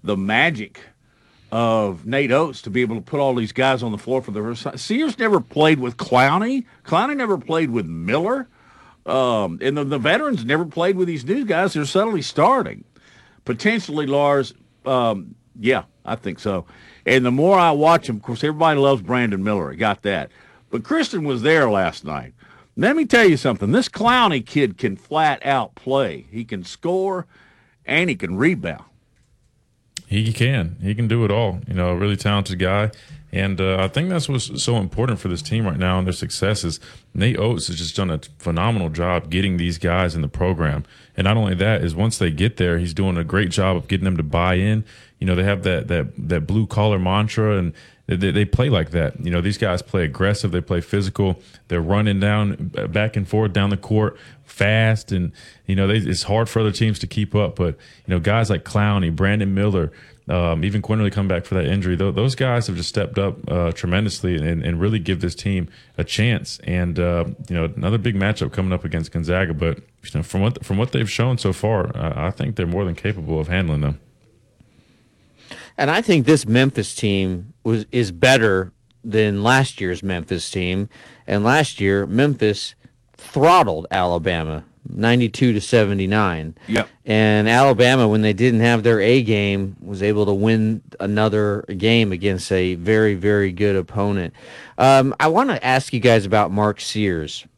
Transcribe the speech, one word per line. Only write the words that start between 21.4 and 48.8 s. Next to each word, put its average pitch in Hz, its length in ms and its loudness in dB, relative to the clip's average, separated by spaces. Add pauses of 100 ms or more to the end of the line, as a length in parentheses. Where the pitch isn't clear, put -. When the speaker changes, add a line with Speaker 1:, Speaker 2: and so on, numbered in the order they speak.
Speaker 1:
there 147 260 4
last 95 380 0
night. 69 300 -10 (420)
Let 240 180 2
me 320 80 0
tell 240 240 6
you 151 100 6
something. 110 340 -2
This 247 180 2
Clowney 214 560 2
kid 131 320 0
can 101 180 -4
flat 151 480 -2
out 131 300 -2
play. 127 560 -2
He 117 160 -10
can 95 180 -10
score, 185 640 -4 (580)
and 165 280 0
he 107 40 -2
can 90 220 -6
rebound. 110 460 -2 (1200)
Speaker 2:
He 107 260 -2
can. 107 480 0
He 98 140 -2
can 117 140 -2
do 113 180 2
it 101 60 0
all. 98 360 0
You 95 60 -6
know, 90 160 0
a 87 60 0
really 101 220 0
talented 98 420 -2
guy. 101 320 0 (420)
And, 95 280 -2
uh, 95 180 0
I 95 80 0
think 170 220 -2
that's 170 180 -2
what's 131 340 -4
so 120 140 0
important 110 440 -2
for 95 100 -6
this 87 120 -4
team 110 240 -2
right 87 140 -2
now 92 180 0
and 92 80 0
their 92 60 -2
success - 540 -2
is 82 160 -6 (320)
Nate 110 260 0
Oates 104 280 -2
has 87 100 -6
just 82 180 -8
done 95 140 -2
a 78 100 -2 (200)
phenomenal 87 500 0
job 85 400 -2
getting 92 260 0
these 85 220 -2
guys 87 380 0
in 82 60 -2
the 73 60 -2
program. 78 560 -2 (320)
And 98 80 -2
not 107 140 2
only 98 180 0
that, 98 260 0
is 82 140 -2
once 110 220 0
they 90 120 2
get 78 280 -2
there, 87 200 2
he's 85 160 -2
doing 92 220 0
a 85 80 -2
great 95 260 0
job 92 280 0
of 76 100 -6
getting 95 160 -2
them 92 140 0
to 78 60 -2
buy 85 320 0
in. 107 280 0 (360)
You 92 80 -2
know, 90 80 2
they 90 80 0
have 98 200 0
that, 90 240 -2
that, 82 300 -2
that 80 240 -2
blue-collar 104 580 0
mantra, 104 580 0
and 87 160 -2 (340)
they, - 100 0
they, 92 140 0
they 104 120 2
play 127 240 0
like 87 220 0